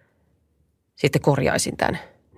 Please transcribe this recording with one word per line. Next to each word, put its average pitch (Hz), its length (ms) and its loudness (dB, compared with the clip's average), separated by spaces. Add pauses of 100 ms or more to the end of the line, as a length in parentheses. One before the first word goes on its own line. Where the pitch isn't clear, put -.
(960)
sitten - 280 0
korjaisin - 540 0
tän. - 220 -2 (400)